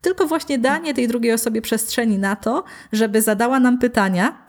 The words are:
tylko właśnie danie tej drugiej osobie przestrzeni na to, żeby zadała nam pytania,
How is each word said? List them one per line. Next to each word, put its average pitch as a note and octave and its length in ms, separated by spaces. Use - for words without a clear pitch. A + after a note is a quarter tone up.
tylko F4+ 260
właśnie D4 320
danie D4 340
tej B3 140
drugiej A#3 260
osobie A3+ 280
przestrzeni A3+ 560
na G3 180
to, A#3+ 280
żeby A3 300
zadała A#3 380
nam B3 180
pytania, A3 720